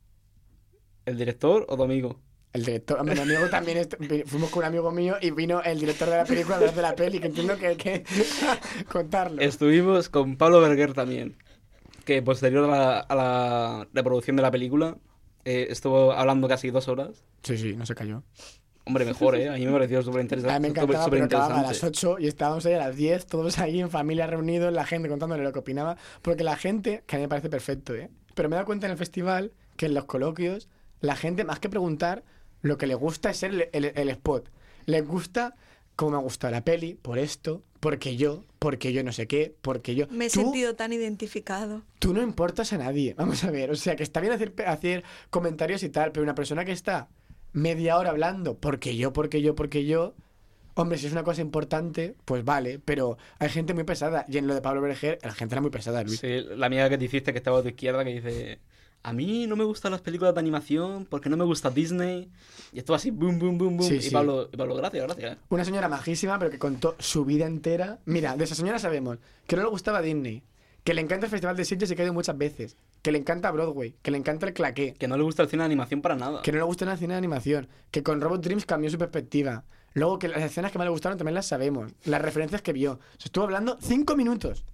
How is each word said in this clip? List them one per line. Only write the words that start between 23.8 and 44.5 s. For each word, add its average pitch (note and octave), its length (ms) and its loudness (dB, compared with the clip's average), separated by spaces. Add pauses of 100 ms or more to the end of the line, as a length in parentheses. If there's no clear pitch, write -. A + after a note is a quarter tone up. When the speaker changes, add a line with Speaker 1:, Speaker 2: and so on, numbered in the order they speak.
Speaker 2:
familia D#3+ 340 0
reunidos, E3+ 480 0
la D#3 120 0
gente E3 220 -2
contándole D3 360 -2
lo C#3 100 -2
que C#3 60 -6
opinaba. D3 380 -4 (260)
Porque E3+ 200 0
la D#3 120 0
gente, G#3 500 -2
que - 100 -4
a C#3 40 0
mí C#3+ 60 0
me C#3+ 40 -4
parece D3 220 -2
perfecto, C#3 420 -4
¿eh? C3 160 -8 (240)
Pero D3+ 160 0
me D#3+ 60 0
he - 20 0
dado F#3+ 80 -2
cuenta G3+ 220 -4
en F#3+ 60 -2
el D#3+ 40 -6
festival F#3 540 -2 (260)
que - 80 -2
en D3+ 80 0
los C#3 120 0
coloquios, E3 640 -4 (320)
la C#3+ 140 0
gente, F3 280 -2
más D#3 160 -6
que G3+ 100 -6
preguntar, F3+ 540 -2 (380)
lo C#3+ 180 0
que C#3+ 80 -2
le C3 80 0
gusta D#3 340 -2
es F#3 140 -4
el, F#3+ 300 0
el, D3 120 0 (100)
el C#3+ 140 0
spot. B2+ 400 -2 (360)
Les D3+ 220 0
gusta A#3+ 480 -4 (400)
cómo D3+ 160 0
me C#3+ 60 0
ha C#3 40 0
gustado B2+ 300 -4
la A#2 140 -4
peli, E3 300 0
por B2 240 -6
esto, D#3 440 -4 (160)
porque C#3 380 -2
yo, D3 260 0 (140)
porque C3 340 -2
yo C3 120 0
no B2 80 -4
sé A#2 160 -6
qué, D3+ 340 0
porque B2 320 -4
yo D3 160 0
Speaker 3:
Me A#3 160 -4
he A#3 40 -2
Speaker 2:
Tú - 120 4
Speaker 3:
sentido B3 340 4
tan A3+ 180 -4
identificado. G#3+ 880 -4 (160)
Speaker 2:
Tú F#3 140 4
no A3+ 100 2
importas F3 500 0
a G3 60 0
nadie, C3+ 340 0
vamos D3 300 0
a F3+ 80 0
ver, C3+ 180 -2
o D3+ 60 0
sea, D#3+ 200 -2
que D3 80 -4
está D3+ 160 -4
bien G#3 140 2
hacer, G#3 200 -2 (120)